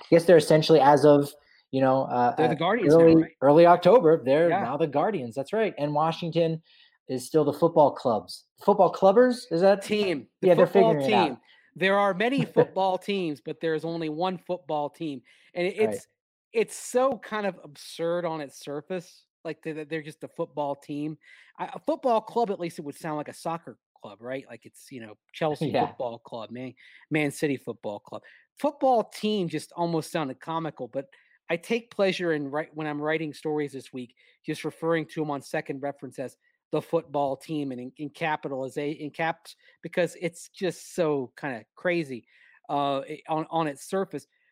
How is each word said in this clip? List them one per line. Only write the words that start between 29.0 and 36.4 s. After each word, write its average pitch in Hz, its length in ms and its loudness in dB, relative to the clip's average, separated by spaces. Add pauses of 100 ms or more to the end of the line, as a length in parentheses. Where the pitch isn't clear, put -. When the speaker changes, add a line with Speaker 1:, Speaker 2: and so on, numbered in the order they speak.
Speaker 2:
team 214 440 -4
just 156 240 -8
almost 170 400 -4
sounded 139 260 -6
comical, 160 480 -8
but 135 200 -10 (440)
I 170 60 0
take 233 340 -6
pleasure 180 420 -2
in 147 160 -4
write-, 151 260 -8
when 156 120 -8
I'm 147 160 -6
writing 156 320 -4
stories 151 380 -6
this 131 200 -14
week, 123 220 -14 (320)
just 151 180 -8
referring 160 420 -4
to - 160 -8
'em 151 100 -4
on 139 100 -6
second 147 400 -8
reference 139 380 -10
as 127 160 -12 (340)